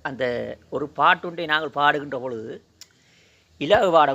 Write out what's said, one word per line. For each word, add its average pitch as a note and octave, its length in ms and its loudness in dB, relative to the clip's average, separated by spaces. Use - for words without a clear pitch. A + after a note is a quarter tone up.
அந்த C3 200 -8
ஒரு D3 180 -6
பாட்டு E3+ 280 2
ஒன்றை E3+ 260 -6
நாங்கள் D#3 260 -4
பாடுகின்ற C#3+ 400 0
பொழுது, A#2+ 340 -10
இலகுவான E3 540 4